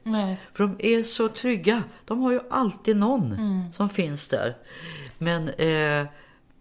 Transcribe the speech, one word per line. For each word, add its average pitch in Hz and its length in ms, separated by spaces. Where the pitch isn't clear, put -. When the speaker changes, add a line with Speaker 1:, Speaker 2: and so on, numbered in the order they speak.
Speaker 1:
Nej. 202 380
Speaker 2:
För 202 140
de 190 120
är 226 240
så 226 240
trygga. 220 560
De 226 160
har 254 100
ju 247 80
alltid 220 480
någon 202 360
Speaker 1:
Mm. 190 400
Speaker 2:
som 202 160
finns 151 380
där. 123 300
Men, 165 320
eh, 151 580